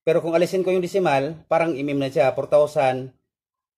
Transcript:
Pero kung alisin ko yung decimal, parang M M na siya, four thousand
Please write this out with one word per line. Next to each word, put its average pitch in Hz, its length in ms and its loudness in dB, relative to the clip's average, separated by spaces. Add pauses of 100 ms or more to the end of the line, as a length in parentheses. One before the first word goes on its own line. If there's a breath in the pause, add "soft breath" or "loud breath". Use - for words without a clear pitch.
Pero 160 240 0
kung 165 80 -4
alisin 175 320 0
ko 185 80 0
yung 185 100 0
decimal, 165 640 -2
parang 165 300 0
M 143 160 -4
M 139 80 -2
na 135 80 -2
siya, 131 240 2
four 135 160 -6
thousand 135 640 0 (640)